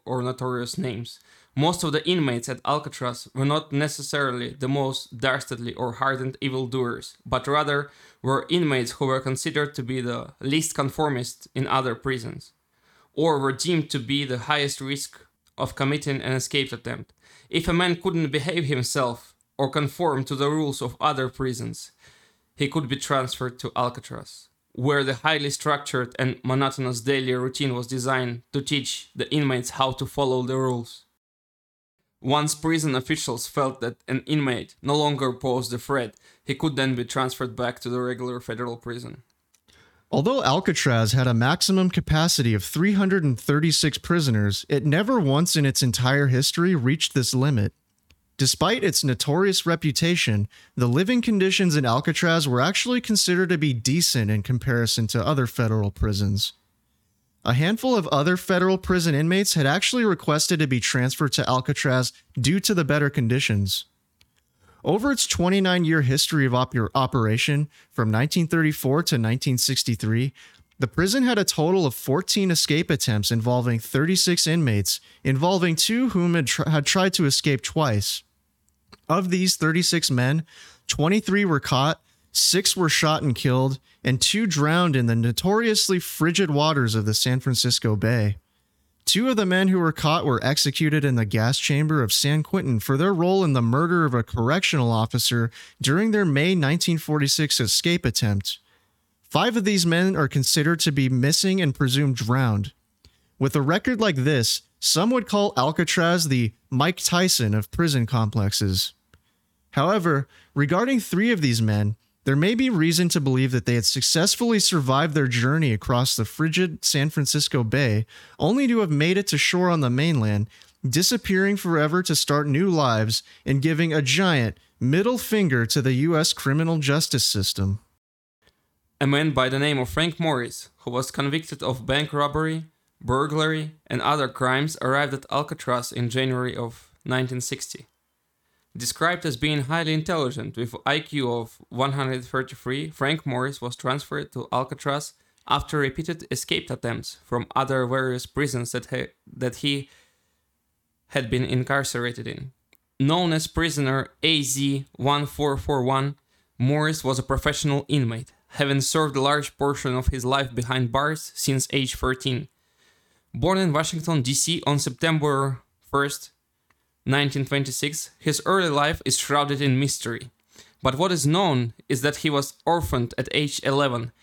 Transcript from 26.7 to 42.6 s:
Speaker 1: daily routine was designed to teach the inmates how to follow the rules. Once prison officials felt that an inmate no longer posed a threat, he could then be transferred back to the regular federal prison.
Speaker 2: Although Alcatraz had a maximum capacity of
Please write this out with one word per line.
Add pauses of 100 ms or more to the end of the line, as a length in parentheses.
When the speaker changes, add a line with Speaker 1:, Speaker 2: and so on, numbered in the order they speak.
Speaker 1:
daily
routine
was
designed (100)
to
teach
the
inmates
how
to
follow
the
rules. (1160)
Once
prison
officials
felt
that (100)
an
inmate
no
longer
posed
a
threat, (260)
he
could
then
be
transferred
back
to
the
regular
federal
prison. (880)
Speaker 2:
Although
Alcatraz
had
a
maximum
capacity
of